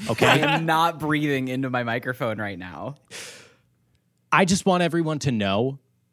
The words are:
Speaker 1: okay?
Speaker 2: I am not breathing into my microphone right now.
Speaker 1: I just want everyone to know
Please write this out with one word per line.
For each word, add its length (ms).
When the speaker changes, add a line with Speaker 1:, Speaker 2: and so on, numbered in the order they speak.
Speaker 1:
okay? 180
Speaker 2:
I 280
am 120
not 320
breathing 480
into 240
my 120
microphone 560
right 200
now. 360
Speaker 1:
I 140
just 200
want 160
everyone 380
to 120
know 460